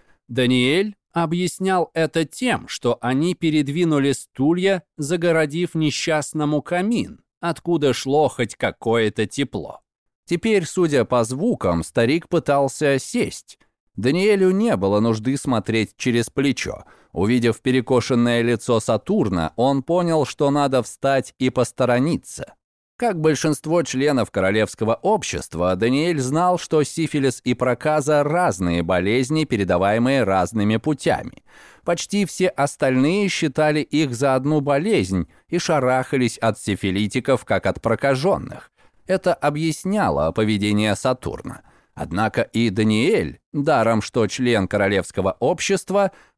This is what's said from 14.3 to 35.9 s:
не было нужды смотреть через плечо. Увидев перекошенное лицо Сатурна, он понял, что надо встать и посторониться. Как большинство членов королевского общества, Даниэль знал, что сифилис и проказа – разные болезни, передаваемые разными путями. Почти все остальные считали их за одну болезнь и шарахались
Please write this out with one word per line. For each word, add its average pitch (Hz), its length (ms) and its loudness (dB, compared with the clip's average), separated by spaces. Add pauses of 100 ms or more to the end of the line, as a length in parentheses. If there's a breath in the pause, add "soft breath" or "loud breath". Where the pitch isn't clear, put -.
не 202 260 2
было 98 240 2
нужды 113 380 0
смотреть 113 580 -2
через 117 320 0
плечо. 127 560 -4 (280 soft breath)
Увидев 113 500 0
перекошенное 120 800 2
лицо 117 360 0
Сатурна, 107 800 -2
он 135 260 0
понял, 165 440 0
что 143 240 -2
надо 139 320 0
встать 135 560 -2
и 127 100 0
посторониться. 123 1080 -2 (420)
Как 214 220 0
большинство 156 600 0
членов 135 480 0
королевского 107 640 0
общества, 92 840 -2
Даниэль 139 440 0
знал, 165 380 0
что 151 240 0
сифилис 139 640 -2
и 123 100 2
проказа – 147 680 0
разные 98 600 0
болезни, 117 640 0
передаваемые 107 800 2
разными 101 520 0
путями. - 640 -2 (420 loud breath)
Почти 190 400 -2
все 180 240 -2
остальные 143 800 0
считали 151 520 0
их 143 340 0
за 131 200 2
одну 143 280 0
болезнь 139 640 0 (200 soft breath)
и 170 100 -2
шарахались 127 800 0